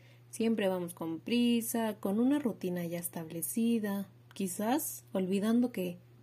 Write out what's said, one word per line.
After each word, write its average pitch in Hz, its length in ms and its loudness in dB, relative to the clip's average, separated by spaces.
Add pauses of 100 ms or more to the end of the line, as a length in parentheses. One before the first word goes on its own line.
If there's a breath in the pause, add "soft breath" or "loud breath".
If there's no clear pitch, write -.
(300 soft breath)
Siempre 220 380 2
vamos 180 260 -2
con 165 280 -6
prisa, 233 800 2
con 202 180 2
una 269 200 4
rutina 180 460 -2
ya 170 140 -4
establecida, 196 1120 -2 (240)
quizás 214 800 -2
olvidando 208 580 2
que 180 260 -4 (260)